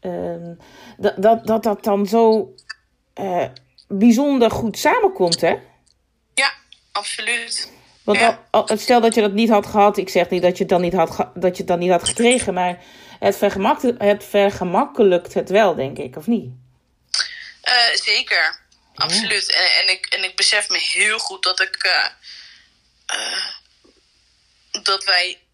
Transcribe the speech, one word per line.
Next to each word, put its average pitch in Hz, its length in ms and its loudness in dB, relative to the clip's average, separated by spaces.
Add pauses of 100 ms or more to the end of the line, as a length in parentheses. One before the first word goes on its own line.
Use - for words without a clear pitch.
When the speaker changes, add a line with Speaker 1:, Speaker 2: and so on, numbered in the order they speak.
Speaker 1:
ehm, 170 520 -8 (440)
dat, 196 200 0
dat, 226 300 4
dat 220 160 0
dat 202 200 -2
dan 202 220 0
zo, 220 480 2 (600)
eh, 180 320 -4 (420)
bijzonder 240 640 4
goed 226 260 -4
samenkomt, 339 640 2
hè? 170 140 2 (800)
Speaker 2:
Ja, - 200 0 (380)
absoluut. 226 800 -8 (320)
Speaker 1:
Want 208 160 0
Speaker 2:
Ja. 226 320 2
Speaker 1:
al, 214 160 0
al, 220 100 -2
stel 240 240 2
dat 226 140 4
je 233 60 2
dat 208 120 2
niet 214 160 2
had 208 160 4
gehad, 202 320 2
ik 196 120 -4
zeg 175 200 0
niet 180 120 -2
dat 180 160 4
je - 60 -14
het 170 60 -6
dan 180 120 4
niet 175 120 -2
had 165 180 0
ge-, - 220 -6
dat 180 180 0
je 180 60 -12
het 190 100 -10
dan 175 120 0
niet 175 120 -2
had 175 160 2
gekregen, 240 460 0
maar 180 300 -4 (360)
het 196 180 2
vergemak-, 202 440 0 (160)
het 202 280 2
vergemakkelijkt 196 1080 2
het - 160 -4
wel, 190 260 4
denk 135 220 -6
ik, 131 180 -12
of 156 120 -12
niet? 185 240 -2 (1120)
Speaker 2:
Eh, - 120 -2 (200)
zeker, - 680 -2 (320)
Speaker 1:
Ja. - 100 -6
Speaker 2:
absoluut. 196 500 -2
En, 180 300 0
en 202 80 0
ik, 190 140 -6
en 202 180 -4
ik 185 120 -8
besef 208 340 0
me 196 80 -2
heel 208 420 -2
goed 190 240 -8
dat 180 180 -2
ik, - 140 -6
eh, - 300 -2 (1000)
eh, - 400 -8 (1400)
dat 190 200 -2
wij 180 340 -2 (160)